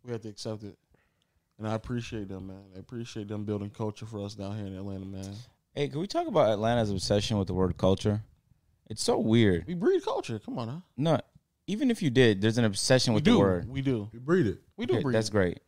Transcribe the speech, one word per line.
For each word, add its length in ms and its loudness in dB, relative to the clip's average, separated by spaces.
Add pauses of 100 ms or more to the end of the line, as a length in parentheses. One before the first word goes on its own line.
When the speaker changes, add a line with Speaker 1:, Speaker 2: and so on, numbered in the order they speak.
Speaker 1:
We 80 -10
have 100 -6
to 80 -12
accept 340 -10
it. 140 -16 (800)
And 80 -6
I 80 -2
appreciate 540 -6
them, 180 -10
man. 160 -16 (120)
I 40 -14
appreciate 480 -10
them 180 -6
building 240 -4
culture 380 -8
for 180 -8
us 80 -10
down 240 -8
here 80 -8
in 100 -10
Atlanta, 300 -10
man. 260 -12 (440)
Speaker 2:
Hey, 120 -2
can 120 -8
we 80 -6
talk 200 -4
about 240 4
Atlanta's 380 2
obsession 480 0
with 100 0
the 60 -4
word 240 0
culture? 460 2 (640)
It's 160 -8
so 160 2
weird. 480 4
Speaker 1:
We 80 -6
breed 280 2
culture. 360 -4
Come 180 -10
on, 100 -6
huh? 80 -8 (220)
Speaker 2:
No, 220 2 (480)
even 240 0
if 100 -2
you 80 2
did, 320 6
there's 160 2
an 80 4
obsession 480 2
Speaker 1:
We 40 4
Speaker 2:
with 80 2
Speaker 1:
do. 80 8
Speaker 2:
the 60 6
word. 300 2
Speaker 1:
We 120 -6
do. 300 -2
Speaker 3:
We 80 -16
breed 280 2
it. 120 -2 (180)
Speaker 1:
We 100 -6
do 80 0
Speaker 2:
Okay, 80 0
Speaker 1:
breed 120 0
Speaker 2:
that's 140 0
Speaker 1:
it. 20 -8
Speaker 2:
great. 360 2